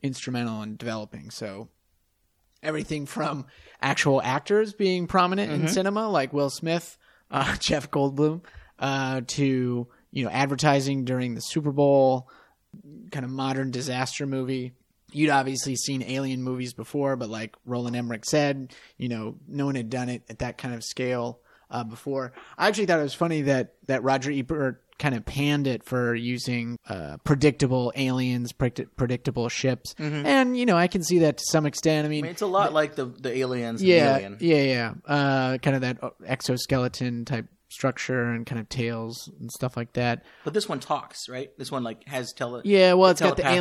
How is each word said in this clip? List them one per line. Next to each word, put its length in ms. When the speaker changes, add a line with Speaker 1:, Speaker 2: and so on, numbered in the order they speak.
Speaker 1:
instrumental 600
in 140
developing. 540
So 380
everything 420
from 400
actual 400
actors 500
being 340
prominent 460
Speaker 2:
Mm-hmm. 100
Speaker 1:
in 60
cinema, 400
like 240
Will 180
Smith, 460
uh, 260
<laughs> 40
Jeff 300
Goldblum, 520
uh, 480
to, 600
you 140
know, 60
advertising 760
during 300
the 80
Super 300
Bowl, 580
kind 160
of 40
modern 400
disaster 560
movie. 460
You'd 180
obviously 460
seen 260
alien 400
movies 320
before, 420
but 140
like 240
Roland 320
Emmerich 280
said, 500
you 100
know, 280
no 180
one 120
had 120
done 200
it 200
at 120
that 180
kind 160
of 80
scale, 580
uh, 140
before. 480
I 100
actually 180
thought 120
it 60
was 100
funny 280
that, 320
that 160
Roger 300
Ebert 500
kind 160
of 100
panned 440
it 160
for 300
using, 640
uh, 360
predictable 720
aliens, 560
predict-, 440
predictable 520
ships. 460
Speaker 2:
Mm-hmm. 320
Speaker 1:
And, 320
you 80
know, 100
I 120
can 160
see 160
that 180
to 100
some 180
extent. 380
I 40
mean, 160
Speaker 2:
I 20
mean, 60
it's 100
a 40
lot 180
Speaker 1:
th- 100
Speaker 2:
like 220
the, 100
the 320
aliens 420
in 80
Speaker 1:
Yeah, 280
Speaker 2:
Alien. 240
Speaker 1:
yeah, 220
yeah. 320
Uh, 520
kind 180
of 60
that, 200
uh, 80
exoskeleton 960
type 220
structure 640
and 160
kind 140
of 80
tails 600
and 100
stuff 260
like 180
that. 300
Speaker 2:
But 100
this 140
one 100
talks, 500
right? 300
This 140
one, 100
like, 240
has 260
tele- 320
Speaker 1:
Yeah, 280
well, 180
it's 100
got 160
the 60
Speaker 2:
telepathic, 180